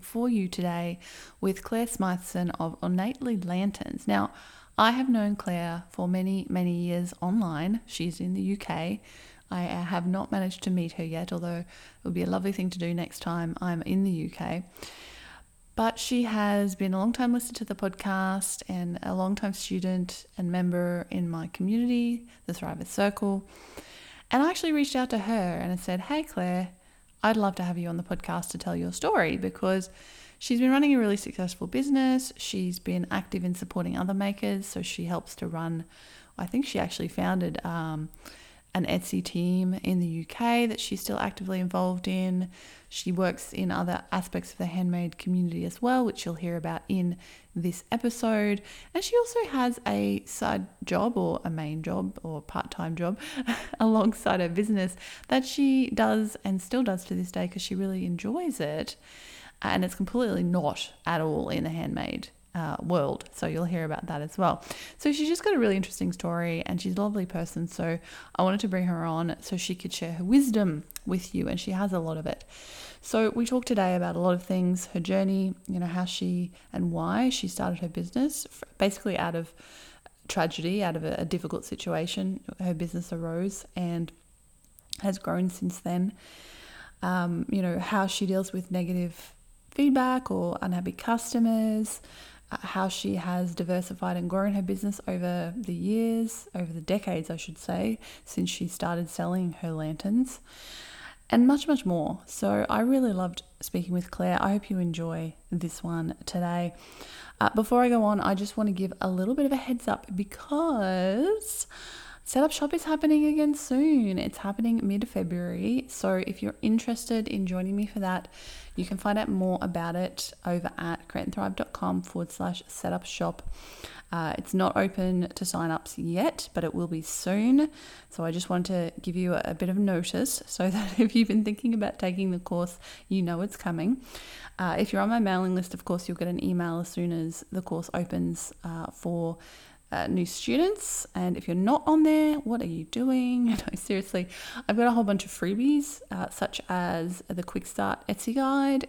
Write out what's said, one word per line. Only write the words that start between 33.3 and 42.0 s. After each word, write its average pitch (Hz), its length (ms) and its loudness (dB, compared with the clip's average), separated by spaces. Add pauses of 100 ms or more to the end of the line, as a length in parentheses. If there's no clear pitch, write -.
in 180 100 0
supporting 180 440 -4
other 185 160 0
makers. 196 500 -2
So - 160 -8
she 180 240 -6
helps 170 300 -4
to - 120 -8
run, 165 380 -4 (540)
I 180 80 -4
think 247 180 0
she - 140 -2
actually 180 300 -2
founded, 180 580 0
um, 160 420 -4 (640)
an 185 120 0
Etsy 180 400 0
team 180 480 2 (100)
in 185 180 2
the 175 60 2
U 165 200 -4
K 233 400 2
that 220 140 -2
she's 190 200 -4
still - 180 -2
actively 190 420 -2
involved 185 460 0